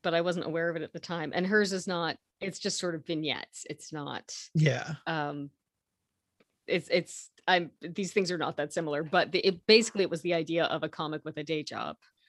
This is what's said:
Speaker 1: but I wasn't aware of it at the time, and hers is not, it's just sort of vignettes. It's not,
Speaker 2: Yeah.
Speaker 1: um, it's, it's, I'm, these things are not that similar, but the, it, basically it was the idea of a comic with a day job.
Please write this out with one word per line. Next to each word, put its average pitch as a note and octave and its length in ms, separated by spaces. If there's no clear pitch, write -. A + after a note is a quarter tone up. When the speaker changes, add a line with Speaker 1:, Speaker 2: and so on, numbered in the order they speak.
Speaker 1:
but F3 100
I E3+ 100
wasn't F3 240
aware E3 240
of E3 60
it D#3+ 60
at C3+ 100
the - 60
time, E3+ 340
and F3+ 140
hers G3+ 260
is F#3 140
not, E3+ 300
it's G3 180
just - 220
sort E3+ 160
of C#3+ 100
vignettes. D#3 640
It's - 220
not, C#3+ 420
Speaker 2:
Yeah. D3+ 400
Speaker 1:
um, D3 440
it's, - 240
it's, - 400
I'm, F3 240
these F3 320
things F#3 200
are F3 60
not D3+ 180
that D3 160
similar, D#3 320
but D#3+ 260
the, F3+ 160
it, F#3 200
basically G#3+ 360
it F3 80
was E3+ 120
the F3 120
idea E3 300
of D#3 180
a D#3+ 60
comic D#3 360
with D#3 120
a D3+ 80
day D#3 180
job. A2+ 340